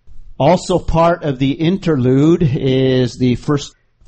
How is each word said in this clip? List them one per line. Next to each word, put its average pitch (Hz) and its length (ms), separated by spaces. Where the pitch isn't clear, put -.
Also 170 420
part 170 440
of 135 160
the 135 120
interlude 156 920
is 131 760
the 123 180
first - 380